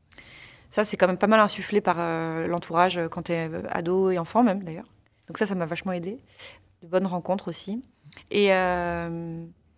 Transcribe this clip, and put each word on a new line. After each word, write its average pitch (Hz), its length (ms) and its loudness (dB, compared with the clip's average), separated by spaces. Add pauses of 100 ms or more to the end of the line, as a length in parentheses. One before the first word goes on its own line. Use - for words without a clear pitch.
(720)
Ça, 208 140 0
c'est 208 120 -2
quand 180 120 6
même 185 100 0
pas 202 80 4
mal 220 140 6
insufflé 202 400 2
par, 175 180 0
euh, 165 480 -2
l'entourage, 175 500 2
euh, 165 120 -2
quand 170 140 -8
t'es, 165 300 -4
euh, 170 180 -8
ado 185 400 0
et 180 80 0
enfant 190 240 0
même, 202 200 2
d'ailleurs. 170 240 -12 (400)
Donc 170 100 -12
ça, 226 100 0
ça 196 100 -4
m'a 175 100 -2
vachement 175 260 -4
aidée. 180 260 -6 (640)
De 165 60 -20
bonnes 185 200 2
rencontres 180 400 -2
aussi. 202 340 -8 (480)
Et, 202 220 4
euh, 170 920 -2 (340)